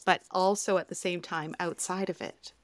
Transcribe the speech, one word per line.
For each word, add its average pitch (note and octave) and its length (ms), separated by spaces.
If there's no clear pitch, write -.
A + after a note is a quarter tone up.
but F#3 160
also F#3+ 460
at E3 120
the F3 60
same F3 280
time D#3+ 360
outside F#3 520
of E3+ 100
it. - 320